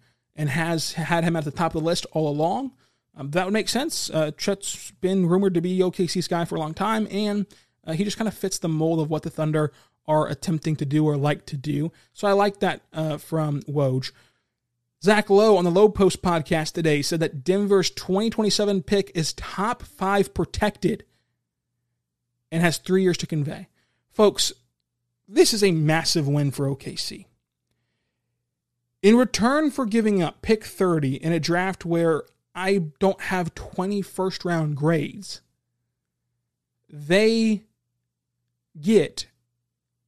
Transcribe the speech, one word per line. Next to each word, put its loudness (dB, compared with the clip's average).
and -2
has -2
had 0
him 0
at -4
the -4
top -2
of -2
the -4
list -2
all 0
along. -2
Um, -12
that 0
would -2
make 0
sense. -4
Uh, 0
Chet's -6
been 2
rumored 2
to 2
be 0
O 2
K -2
C's -4
guy -2
for -6
a -4
long -6
time, -2
and, -2
uh, -6
he -2
just -4
kinda -2
fits -6
the -6
mold 0
of -2
what -2
the -8
Thunder -2
are 2
attempting -2
to -4
do 2
or 2
like -2
to -10
do. -4
So -4
I 4
like 2
that, -2
uh, -4
from -4
Woj. -2
Zach 2
Lowe 8
on 4
the 2
Lowe 6
Post 2
podcast 0
today 0
said -2
that -2
Denver's 2
twenty -2
twenty-seven 0
pick 0
is -2
top -6
five 0
protected -2
and 0
has 0
three 2
years 2
to -8
convey. -6
Folks, 2
this 4
is 2
a 4
massive 2
win 2
for -4
O -2
K -10
C. -10
In 8
return 2
for -2
giving 2
up -4
pick 0
thirty 0
in -2
a 0
draft -2
where 0
I 0
don't 0
have -4
twenty -6
first -6
round 0
grades, -4
they 2
get 0